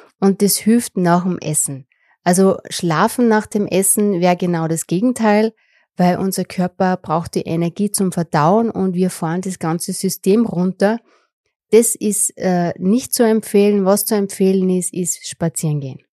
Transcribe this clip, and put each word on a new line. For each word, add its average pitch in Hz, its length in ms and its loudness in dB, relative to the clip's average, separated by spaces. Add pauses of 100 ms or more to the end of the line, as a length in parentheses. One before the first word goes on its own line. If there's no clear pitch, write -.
(200)
und 196 220 2
das 202 160 2
hilft 233 380 0
nach 175 280 2
dem 180 160 -2
Essen. 143 480 -4 (360)
Also 190 340 2 (120)
schlafen 190 580 0
nach 214 200 2
dem 208 200 -2
Essen 190 540 0
wäre 180 160 2
genau 170 300 -2
das 160 200 -4
Gegenteil, 220 680 0 (440)
weil 180 200 2
unser 190 280 -4
Körper 185 520 -2
braucht 165 380 -6
die 185 60 -2
Energie 170 500 -4
zum 190 200 -2
Verdauen 175 580 2
und 190 240 -2
wir 185 160 0
fahren 175 320 -4
das 185 180 -10
ganze 170 320 -4
System 196 540 0
runter. 190 540 -2 (720)
Das 233 240 4
ist, - 420 -4
äh, 175 400 0
nicht 202 360 -2
zu 247 100 2
empfehlen. 208 600 2
Was 202 200 2
zu 220 100 -2
empfehlen 190 540 0
ist, 180 240 -2
ist - 340 -6
spazieren 156 520 -4
gehen. 131 200 -10 (140)